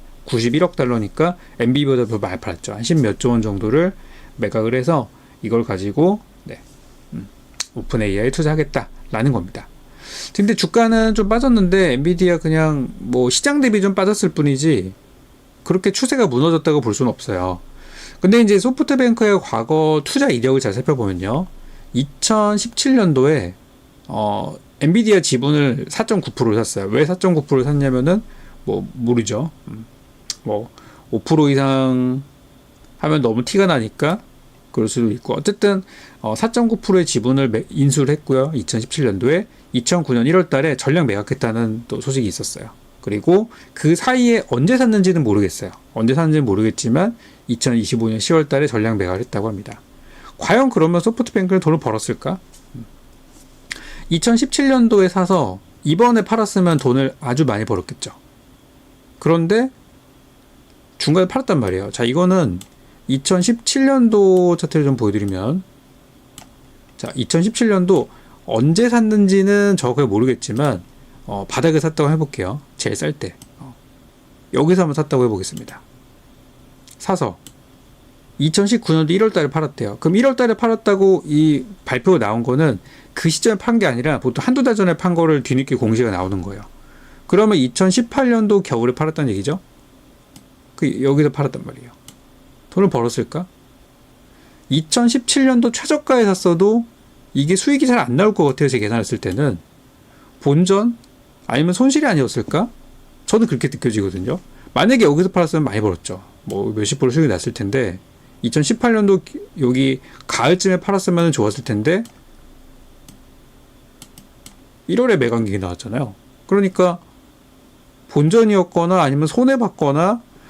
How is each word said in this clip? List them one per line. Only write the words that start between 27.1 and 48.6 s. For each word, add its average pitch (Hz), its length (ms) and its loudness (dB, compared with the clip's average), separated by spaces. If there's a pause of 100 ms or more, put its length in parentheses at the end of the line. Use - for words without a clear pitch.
프로 131 200 0
샀냐면은 143 580 0 (420)
뭐 98 300 -4
모르죠. 120 560 -2 (180)
음, 110 160 -16 (580)
뭐 107 280 -6 (400)
오프로 147 400 2
이상 135 720 0 (760)
하면 151 240 0
너무 120 220 0
티가 196 220 2
나니까 147 560 -2 (500)
그럴 110 160 -2
수도 117 220 -2
있고, 123 240 -6
어쨌든, 202 480 0 (380)
어, 110 140 -6
사점구 226 440 0
프로의 185 280 2
지분을 131 420 0
매-, 110 200 -2
인수를 139 440 2
했고요. 139 420 -2
이천십칠 120 500 -4
년도에 120 420 0 (280)
이천구 139 400 0
년 117 120 2
일월 175 220 2
달에 139 280 0
전량 151 300 0
매각했다는 113 840 -4
또 107 120 -6
소식이 135 260 -4
있었어요. - 440 -10 (320)
그리고 175 480 0 (240)
그 156 200 0
사이에 240 540 2
언제 160 300 2
샀는지는 196 440 2
모르겠어요. 104 500 -2 (200)
언제 113 220 0
샀는지는 156 320 2
모르겠지만 113 720 0 (320)
이천이십오 117 600 -2
년 110 120 -4
시월 160 280 0
달에 143 180 0